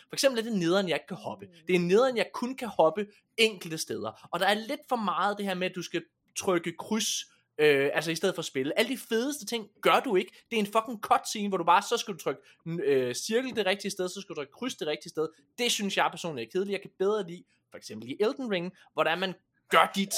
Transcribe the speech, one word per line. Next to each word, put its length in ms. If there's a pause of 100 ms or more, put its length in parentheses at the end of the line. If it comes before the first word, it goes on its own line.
For 60
eksempel 240
er 40
det 160
nederen, 280
jeg 80
ikke 120
kan 100
hoppe. 300 (200)
Det 80
er 40
nederen, 380
jeg 160
kun 220
kan 120
hoppe 400 (300)
enkelte 400
steder. 540
Og 80
der 60
er 80
lidt 360
for 60
meget 420
det 80
her 80
med, 160
at 60
du 60
skal 220 (340)
trykke 420
kryds, 460 (340)
øh, 340
altså 180
i 40
stedet 200
for 60
at 40
spille. 340
Alle 120
de 60 (120)
fedeste 360
ting 220 (140)
gør 180
du 160
ikke. 360
Det 40
er 40
en 140
fucking 280
cutscene, 460
hvor 100
du 60
bare, 180
så 160
skal 160
du 60
trykke, 220 (420)
øh, 320
cirkel 400
det 100
rigtige 260
sted, 180
så 120
skal 140
du 40
trykke 140
kryds 220
det 120
rigtige 220
sted. 180 (300)
Det 140
synes 260
jeg 140
personligt 360
er 40
kedeligt. 220
Jeg 80
kan 180
bedre 280
lide, 160 (280)
for 60
eksempel 320
i 100
Elden 320
Ring, 220 (200)
hvor 100
der 120
man 180 (360)
gør 260
de 120 (100)